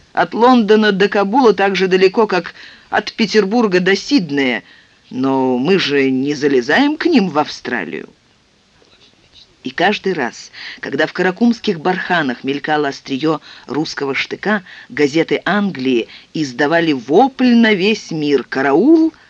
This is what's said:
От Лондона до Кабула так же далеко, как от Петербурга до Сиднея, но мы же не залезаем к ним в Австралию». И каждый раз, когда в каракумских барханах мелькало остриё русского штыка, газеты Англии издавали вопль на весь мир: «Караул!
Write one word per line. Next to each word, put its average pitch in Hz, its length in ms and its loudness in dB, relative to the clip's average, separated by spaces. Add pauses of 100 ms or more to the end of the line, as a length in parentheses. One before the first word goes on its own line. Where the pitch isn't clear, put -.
(120)
От - 220 -2
Лондона 214 580 4
до 196 160 2
Кабула 208 440 2
так 196 220 0
же 185 140 0
далеко, 185 400 2
как 180 260 -4 (360)
от - 220 -4
Петербурга 208 680 0
до 185 160 2
Сиднея, 143 640 -2 (480)
но 131 480 0
мы 175 220 0
же 135 320 0
не 139 220 -2
залезаем 147 600 0
к - 100 -6
ним 254 220 2
в 147 120 -2
Австралию». 98 680 -8 (1600)
И 127 60 -8
каждый 190 420 -2
раз, 131 400 -6 (260)
когда 156 300 -4
в - 40 -14
каракумских 185 680 0
барханах 165 640 -2
мелькало 143 420 -2
остриё 143 540 -4 (260)
русского 143 480 -6
штыка, - 480 -4 (260)
газеты 147 560 -2
Англии 131 640 -2 (280)
издавали 151 580 0
вопль 208 640 2
на 226 180 4
весь 196 380 -2
мир: 147 320 0
«Караул! 233 680 2 (180)